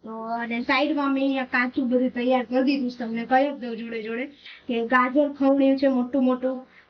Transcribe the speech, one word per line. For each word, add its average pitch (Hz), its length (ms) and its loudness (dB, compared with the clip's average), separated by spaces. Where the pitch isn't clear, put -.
તો 226 220 -12
અને 233 380 -6
સાઈડમાં 277 500 0
મેં 269 100 0
અહીંયા 269 220 0
કાચું 254 460 -2
બધું 254 200 2
તૈયાર 247 340 0
કરી 247 180 0
દીધું 247 280 0
છે, - 80 -16
તમને 226 260 -6
કહી 262 280 2
જ 269 60 -12
દઉં 233 180 -8
જોડે 226 260 -8
જોડે 233 240 -8
કે 233 180 -2
ગાજર 262 460 2
ખમણ્યું 269 460 4
છે 277 100 2
મોટું 254 360 0
મોટું, 254 420 -2